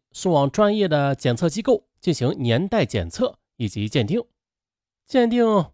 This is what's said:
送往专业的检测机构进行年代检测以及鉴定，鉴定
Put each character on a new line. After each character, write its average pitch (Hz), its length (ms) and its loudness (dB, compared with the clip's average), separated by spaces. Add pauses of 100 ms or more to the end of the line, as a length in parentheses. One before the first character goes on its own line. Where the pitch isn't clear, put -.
(120)
送 - 200 -4
往 143 180 4
专 208 260 2
业 202 140 0
的 143 260 0
检 123 200 0
测 170 140 0
机 170 120 -4
构 240 260 0 (140)
进 170 120 0
行 131 240 -2
年 123 300 0
代 202 180 0
检 87 240 -4
测 - 300 -4 (160)
以 110 140 -4
及 104 180 -4
鉴 113 180 0
定， 196 160 -2 (840)
鉴 240 240 2
定 220 440 2